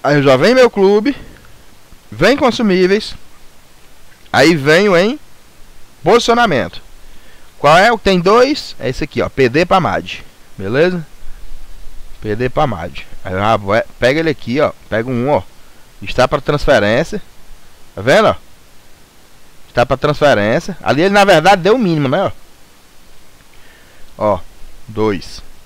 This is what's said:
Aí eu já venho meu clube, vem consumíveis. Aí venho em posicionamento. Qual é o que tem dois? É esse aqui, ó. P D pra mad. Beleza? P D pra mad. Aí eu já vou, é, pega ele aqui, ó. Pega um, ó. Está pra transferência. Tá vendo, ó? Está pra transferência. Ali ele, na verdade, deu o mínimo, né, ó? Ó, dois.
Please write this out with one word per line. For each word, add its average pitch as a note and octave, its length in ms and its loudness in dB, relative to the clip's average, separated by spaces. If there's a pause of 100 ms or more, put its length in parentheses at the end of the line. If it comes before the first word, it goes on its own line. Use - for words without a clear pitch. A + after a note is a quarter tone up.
Aí C#3+ 140 0
eu C#3+ 60 2
já C3+ 140 4
venho F#3+ 200 2
meu B3+ 120 6
clube, G#3 480 2 (960)
vem E3 240 2
consumíveis. G#3 800 0 (1160)
Aí C#3+ 240 4
venho E3 400 2
em G#3 240 2 (840)
posicionamento. G#3+ 800 2 (760)
Qual D3 200 4
é G#3 120 4
o A#3+ 60 0
que - 80 -10
tem F#3+ 160 2
dois? A#3+ 580 2
É B2+ 120 -4
esse C3 140 -6
aqui, B2 180 -4
ó. - 80 -2
P C3 180 2
D D3 160 2
pra F#3+ 160 2
mad. F#2 360 -4 (420)
Beleza? D#3 480 0 (1120)
P G#2 160 -4
D B2 140 -2
pra D3+ 160 0
mad. F2+ 480 -8 (100)
Aí F#2+ 80 -8
eu F#2 60 -4
já G#2+ 180 2
vou, G2+ 180 -2
é, A2+ 100 0 (140)
pega C3+ 220 0
ele D#3+ 100 -2
aqui, B2+ 300 -4
ó. B2+ 120 0 (160)
Pega A#2 200 -4
um, B2+ 220 -2
ó. A#2 120 0 (600)
Está - 260 0
pra D3+ 120 -2
transferência. C#3 800 0 (720)
Tá F#2+ 80 -12
vendo, E3+ 260 4
ó? A2 80 0 (1300)
Está A#2+ 180 0
pra C3+ 100 -2
transferência. C#3 840 0
Ali C3 200 0
ele, G3 120 2
na G3+ 100 6
verdade, F#3 380 4
deu G3 120 4
o C4 40 0
mínimo, D#3+ 300 0
né, E3+ 160 0
ó? D3+ 80 -4 (1800)
Ó, G2+ 240 -2 (460)
dois. G#2+ 560 -6 (240)